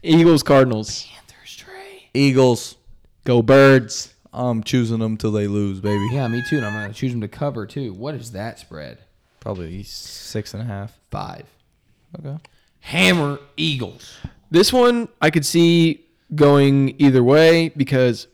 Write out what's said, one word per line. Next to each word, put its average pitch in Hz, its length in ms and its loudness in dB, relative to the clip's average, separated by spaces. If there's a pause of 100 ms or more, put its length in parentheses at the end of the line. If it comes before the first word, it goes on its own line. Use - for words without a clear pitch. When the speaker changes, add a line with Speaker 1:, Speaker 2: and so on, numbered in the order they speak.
Speaker 1:
Eagles, 165 400 4
Cardinals. 127 600 0
Speaker 2:
Panthers, - 500 -20
Trey. - 580 -20
Speaker 3:
Eagles. 131 640 2 (480)
Speaker 1:
Go 123 160 2
Birds. 131 720 4 (180)
Speaker 3:
I'm 120 320 -4
choosing 117 360 -2
them 110 180 -4
till 110 140 -4
they 104 160 -2
lose, 101 340 -4
baby. 104 320 -4
Speaker 2:
Yeah, 135 140 -4
me 120 200 -6
too. 151 100 -2
And 120 80 -4
I'm 104 80 -10
gonna 104 200 -10
choose 127 180 -6
them 120 100 -8
to 107 60 -10
cover 123 380 -10
too. 120 280 -12
What 123 220 -12
is 117 180 -16
that 104 260 -12
spread? 76 400 -20 (480)
Speaker 3:
Probably 92 360 -12
six - 680 -14
and 101 80 -12
a 120 40 -10
half. 101 340 -14 (100)
Speaker 2:
Five. 98 360 -14 (760)
Speaker 3:
Okay. 147 180 -14 (440)
Speaker 2:
Hammer 160 580 0 (160)
Eagles. 139 600 -8 (340)
Speaker 1:
This 185 220 2
one 240 340 2 (140)
I 151 80 2
could 156 160 -2
see 170 580 2 (320)
going 139 640 4
either 131 240 4
way 160 460 4
because 127 640 -2